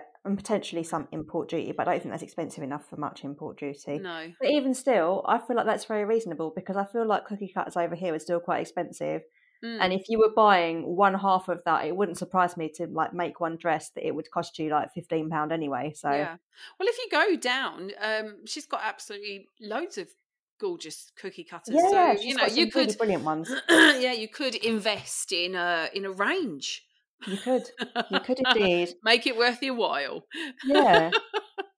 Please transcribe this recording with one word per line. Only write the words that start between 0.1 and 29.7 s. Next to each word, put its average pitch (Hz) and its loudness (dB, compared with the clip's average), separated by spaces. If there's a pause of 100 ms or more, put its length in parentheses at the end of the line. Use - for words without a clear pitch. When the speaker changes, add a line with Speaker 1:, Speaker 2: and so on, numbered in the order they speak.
Speaker 1:
and 196 -2
potentially 196 -4
some 160 -4
import 156 -6
duty, - -4
but - -2
I 180 2
don't - 2
think 120 -8
that's 160 -8
expensive - -8
enough 143 -8
for - -16
much 147 -8
import 143 -12
duty. 143 -8
Speaker 2:
No. 170 -10
Speaker 1:
But 262 0
even 269 2
still, 190 2
I 226 4
feel 247 -2
like - 2
that's 208 0
very 214 -2
reasonable 175 -2
because 185 -6
I 196 -2
feel 226 -2
like 208 0
cookie 202 -8
cutters - -4
over 170 0
here 170 -4
are 156 -2
still 175 -2
quite 170 -2
expensive. - -6 (380)
Speaker 2:
Mm. 233 -8
Speaker 1:
And 185 2
if 190 -2
you 220 0
were 220 6
buying 175 4
one 196 4
half 190 0
of 175 -4
that, 160 2
it 156 -4
wouldn't 185 -2
surprise 180 0
me 160 -4
to, 175 -6
like, 160 -2
make 175 -4
one 165 -4
dress 160 -2
that - -8
it 147 -4
would 147 -10
cost - -6
you, 156 -2
like, 147 -2
fifteen 160 -4
pound 156 -2
anyway, 147 -4
so. - -6
Speaker 2:
Yeah. 147 -2 (440)
Well, 381 0
if 466 -2
you 494 -8
go 339 4
down, 214 -4 (100)
um, 214 -4
she's 285 -10
got - -6
absolutely 202 -10 (140)
loads 226 -6
of 175 -8 (500)
gorgeous 170 -8
cookie 185 -12
cutters. 196 -6
Speaker 1:
Yeah, 359 6
Speaker 2:
So, - 4
Speaker 1:
she's 226 -4
Speaker 2:
you 254 -2
know, 247 2
Speaker 1:
got 226 2
Speaker 2:
you 302 4
Speaker 1:
some - - (100)
really 269 4
Speaker 2:
could, 202 -4
Speaker 1:
brilliant 190 0
ones. 156 -2 (120)
Speaker 2:
<clears throat> - -8
yeah, 285 8
you 220 -4
could 254 -4
invest 220 -2
in 175 -2
a, 175 2
in 196 -4
a 190 -6
range. 202 -2 (420)
Speaker 1:
You 196 -4
could. 247 0 (420)
You - 2
could 254 -2
Speaker 2:
<laughs> 262 2
Speaker 1:
indeed. 185 4 (120)
Speaker 2:
Make 233 4
it 247 -2
worth 240 2
your 262 0